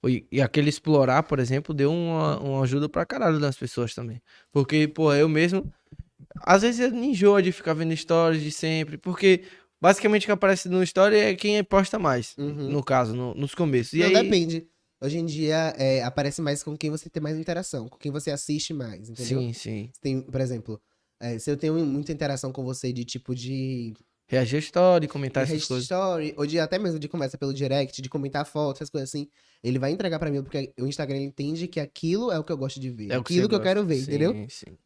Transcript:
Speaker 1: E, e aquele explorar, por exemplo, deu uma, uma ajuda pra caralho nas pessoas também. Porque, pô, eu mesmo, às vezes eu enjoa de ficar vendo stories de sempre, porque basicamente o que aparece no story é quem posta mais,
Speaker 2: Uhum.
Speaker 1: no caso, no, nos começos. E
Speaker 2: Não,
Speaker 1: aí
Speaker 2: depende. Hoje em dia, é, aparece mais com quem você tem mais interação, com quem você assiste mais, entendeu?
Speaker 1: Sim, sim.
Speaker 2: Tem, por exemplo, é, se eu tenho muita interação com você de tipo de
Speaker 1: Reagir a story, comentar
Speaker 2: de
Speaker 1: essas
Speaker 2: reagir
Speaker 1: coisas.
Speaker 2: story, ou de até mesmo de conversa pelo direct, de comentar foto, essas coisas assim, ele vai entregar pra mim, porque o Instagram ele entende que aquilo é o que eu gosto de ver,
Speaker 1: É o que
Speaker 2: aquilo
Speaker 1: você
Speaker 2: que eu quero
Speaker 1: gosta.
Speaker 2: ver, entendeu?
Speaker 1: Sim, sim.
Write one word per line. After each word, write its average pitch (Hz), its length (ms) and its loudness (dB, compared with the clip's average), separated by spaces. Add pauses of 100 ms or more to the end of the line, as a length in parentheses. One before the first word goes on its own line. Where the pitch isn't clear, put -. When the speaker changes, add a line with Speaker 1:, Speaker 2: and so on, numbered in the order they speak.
Speaker 1:
E, 127 240 0
e 127 100 2
aquele 143 280 2
explorar, 143 540 4
por 143 160 -2
exemplo, 131 340 -2
deu 143 180 2
uma, 160 480 0
uma 135 240 -2
ajuda 139 240 0
pra 165 180 -2
caralho 175 340 0
nas 143 180 0
pessoas 120 360 -4
também. 120 280 -10 (300)
Porque, 151 360 2
pô, 151 260 2
eu 147 140 6
mesmo, 175 420 2 (720)
às 190 200 6
vezes 233 180 2
eu 247 160 2
enjoa 202 460 4
de 180 100 2
ficar 160 220 -2
vendo 165 240 0
stories 165 440 2
de 151 100 -4
sempre, 156 460 -2
porque 185 460 4 (380)
basicamente 202 420 6
o - 40 -6
que 214 40 2
aparece 190 380 2
no 185 140 2
story 202 340 4
é 208 180 4
quem 208 280 2
posta 190 360 2
mais, 127 380 0
Speaker 2:
Uhum. 143 320 -4
Speaker 1:
no 143 140 0
caso, 123 300 2
no, 123 200 -4
nos 139 200 -6
começos. 139 400 0
E 156 60 0
Speaker 2:
Não, 175 80 4
Speaker 1:
aí 190 60 6
Speaker 2:
depende. 170 540 2 (320)
Hoje 143 200 -4
em 165 80 -2
dia, 156 500 0
é, 131 260 2
aparece 139 380 -4
mais 143 220 -2
com 151 120 -8
quem 151 140 -4
você 156 180 -8
tem 160 140 -8
mais 156 160 -4
interação, 160 500 -6
com - 120 -20
quem 143 120 -6
você 147 200 -6
assiste 151 420 -4
mais, 113 360 -12
entendeu? 120 320 -4
Speaker 1:
Sim, 117 120 -4
sim. 110 380 -10 (100)
Speaker 2:
Tem, 131 200 -2
por 131 200 -6
exemplo, 120 400 -6 (380)
é, 120 180 -6
se 117 140 -4
eu 147 60 -2
tenho 156 180 0 (100)
muita 143 260 -2
interação 139 400 -4
com 131 120 -8
você 127 300 -6
de 120 120 -6
tipo 123 300 -8
de 127 580 -6 (360)
Speaker 1:
Reagir 131 280 2
a - 20 2
story, 175 480 4
comentar 135 380 -2
Speaker 2:
de 156 80 -2
Speaker 1:
essas - 0 -
Speaker 2:
reagir 151 140 -4
Speaker 1:
coisas. 127 180 -2
Speaker 2:
story, 180 500 -2
ou 147 120 -2
de 160 120 0
até 180 200 0
mesmo 175 180 -2
de 147 100 -8
conversa 143 300 -4
pelo 139 160 -4
direct, 135 480 -2
de 131 80 -10
comentar 139 360 -4
foto, 147 320 -4
essas 147 120 -12
coisas 139 200 -6
assim, 147 200 -8 (340)
ele 127 140 0
vai 135 140 0
entregar 175 260 -2
pra 156 140 -2
mim, 139 100 -2
porque 135 380 -6
o 127 80 -2
Instagram 139 300 -4
ele 139 80 -4
entende 151 420 -6
que 170 120 -6
aquilo 180 520 -2
é 165 80 0
o 151 40 -4
que 165 80 -6
eu 156 60 -4
gosto 135 220 -6
de 131 100 -6
ver, 110 220 -8
Speaker 1:
É 127 80 0
o 120 40 -6
que - 100 -4
Speaker 2:
aquilo 151 100 4
Speaker 1:
você 208 60 2
Speaker 2:
que 220 60 2
eu 190 60 2
quero 190 240 2
Speaker 1:
gosta. 160 100 0
Speaker 2:
ver, 131 60 0
entendeu? 147 320 0
Speaker 1:
Sim, 107 160 -8
sim. - 360 -20